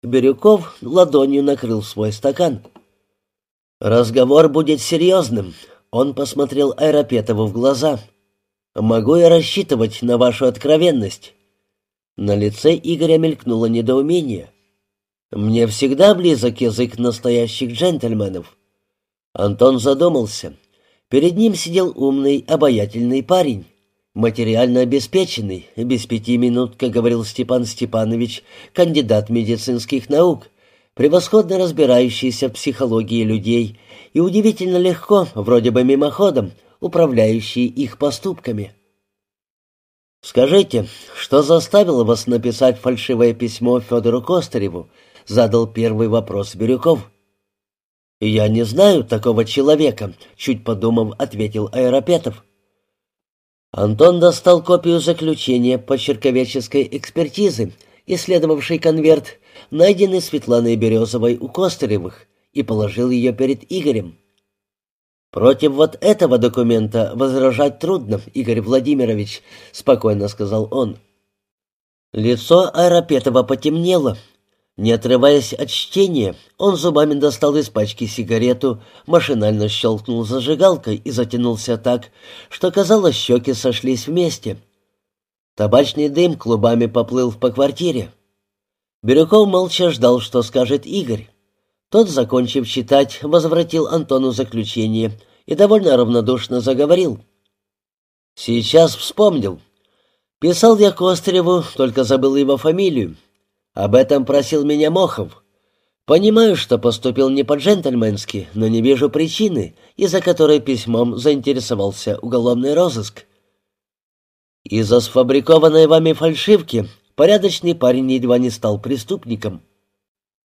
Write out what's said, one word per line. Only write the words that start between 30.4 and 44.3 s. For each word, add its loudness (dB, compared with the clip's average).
превосходно 2
разбирающийся 0
в -10
психологии -4
людей -2
и 0
удивительно 0
легко, 0
вроде 2
бы 2
мимоходом, 0
управляющий 0
их -6
поступками. -6
"Скажите, 0
что 2
заставило 2
вас 0
написать 0
фальшивое 0
письмо -2
Фёдору -2
Костыреву?" -4